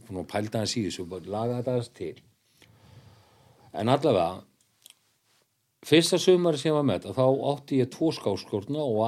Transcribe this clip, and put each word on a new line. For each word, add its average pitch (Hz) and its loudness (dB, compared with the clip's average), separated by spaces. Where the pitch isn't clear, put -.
og 87 -8
pældi 107 -4
aðeins 110 -2
í 110 -2
þessu 82 -8
og 85 -12
bara 90 -10
lagaði 120 -4
þetta 127 -2
aðeins 120 -2
til. 80 -10
En 104 -2
allavega, 101 2
fyrsta 165 4
sumari 175 4
sem 156 0
ég 151 2
var 147 2
með 90 0
þetta, 98 -10
þá 131 4
átti 139 -2
ég 123 0
tvo 160 0
skáskorna 110 -4
og 110 0